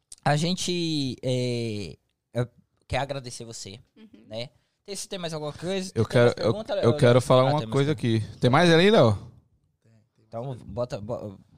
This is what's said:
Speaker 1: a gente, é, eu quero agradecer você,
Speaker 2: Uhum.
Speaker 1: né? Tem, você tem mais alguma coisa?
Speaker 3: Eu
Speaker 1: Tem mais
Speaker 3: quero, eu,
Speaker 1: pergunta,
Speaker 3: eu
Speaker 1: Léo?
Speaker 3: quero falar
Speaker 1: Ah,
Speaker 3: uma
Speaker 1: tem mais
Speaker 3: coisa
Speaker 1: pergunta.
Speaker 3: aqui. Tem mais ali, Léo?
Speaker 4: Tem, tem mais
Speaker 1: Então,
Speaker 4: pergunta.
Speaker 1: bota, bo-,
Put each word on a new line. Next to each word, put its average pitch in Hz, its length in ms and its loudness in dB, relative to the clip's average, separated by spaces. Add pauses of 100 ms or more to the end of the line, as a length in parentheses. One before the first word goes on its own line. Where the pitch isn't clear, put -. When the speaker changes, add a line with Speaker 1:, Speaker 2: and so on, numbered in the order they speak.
(240)
Speaker 1:
a 147 140 2
gente, 165 840 -2
é, 120 760 -4 (360)
eu 120 140 -4 (400)
quero 131 160 -4
agradecer 131 420 -10
você, 107 340 -16 (160)
Speaker 2:
Uhum. 131 320 -20
Speaker 1:
né? 117 220 -10 (360)
Tem, 202 100 -12
você - 100 -10
tem 196 140 -10
mais 165 140 -8
alguma 151 180 -8
coisa? 185 420 -8
Speaker 3:
Eu 113 120 0
Speaker 1:
Tem 123 160 2
mais 120 120 6
Speaker 3:
quero, - 140 -4
eu, 117 60 2
Speaker 1:
pergunta, 220 220 -10
Speaker 3:
eu - 160 0
Speaker 1:
Léo? 147 60 0
Speaker 3:
quero 123 220 6
falar 127 220 4
Speaker 1:
Ah, 131 100 4
Speaker 3:
uma 151 80 0
Speaker 1:
tem 113 80 -6
mais 113 60 -8
Speaker 3:
coisa 139 200 2
Speaker 1:
pergunta. 113 360 0
Speaker 3:
aqui. - 100 -18
Tem 127 100 2
mais 165 220 6
ali, 170 180 6
Léo? 156 220 6
Speaker 4:
Tem, 98 100 -2 (640)
tem 113 80 -20
mais 110 140 -20 (200)
Speaker 1:
Então, 117 200 -12
Speaker 4:
pergunta. 123 200 -12
Speaker 1:
bota, 117 360 -8
bo-, 104 360 -10 (200)